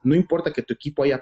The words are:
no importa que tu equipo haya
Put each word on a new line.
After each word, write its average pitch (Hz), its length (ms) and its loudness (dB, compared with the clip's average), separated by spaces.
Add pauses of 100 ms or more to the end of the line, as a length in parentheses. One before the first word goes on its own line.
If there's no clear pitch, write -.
no 139 120 4
importa 165 380 0
que 120 100 -6
tu - 100 -8
equipo 147 300 -4
haya 135 180 0